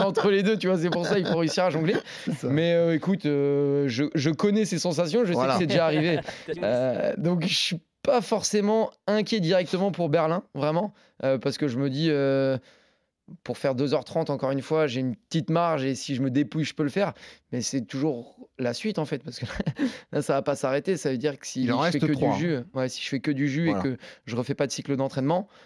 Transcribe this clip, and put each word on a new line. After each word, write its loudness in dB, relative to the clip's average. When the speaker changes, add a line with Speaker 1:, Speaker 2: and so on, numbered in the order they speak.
Speaker 1:
entre 2
les 4
deux, 2
tu -2
vois, 2
c'est 0
pour -2
ça, 2
il 0
faut 0
réussir 2
à 4
jongler. 2
Speaker 2:
<laughs> -12
C'est -2
ça. -6
Speaker 1:
Mais, 4
euh, 4
écoute, -2
euh, 2
je, 0
je 0
connais 2
ces -4
sensations, 0
je 0
Speaker 2:
Voilà. 2
Speaker 1:
sais 4
que 4
c'est 2
déjà 4
arrivé. 2
Speaker 3:
<laughs> -8
Speaker 1:
Euh, 0
donc, 0
je 0
suis -2
pas 4
forcément 0
inquiet 0
directement 2
pour -2
Berlin, 2
vraiment, 0
euh, 2
parce -2
que 0
je -2
me 2
dis, 0
euh, 2
pour -6
faire 0
deux 0
heures 0
trente, -2
encore -2
une -2
fois, 0
j'ai -2
une -2
petite -4
marge 2
et 0
si -6
je -2
me 0
dépouille, 0
je -6
peux -4
le 0
faire. -2
Mais -4
c'est -4
toujours -6
la -2
suite, -4
en -2
fait, -6
parce -12
que -6
<laughs> -4
là, -2
ça 0
va 2
pas 0
s'arrêter. 0
Ça -2
veut -2
dire -2
que -18
si -4
Speaker 2:
Il 0
en 2
Speaker 1:
je 2
Speaker 2:
reste 2
Speaker 1:
fais 2
que 2
Speaker 2:
trois. 2
Speaker 1:
du -2
jus, 0
ouais, -2
si -10
je -8
fais -2
que -4
du 0
jus 0
Speaker 2:
Voilà. 0
Speaker 1:
et -2
que -2
je -6
refais -2
pas 0
de -6
cycle -4
d'entraînement, 0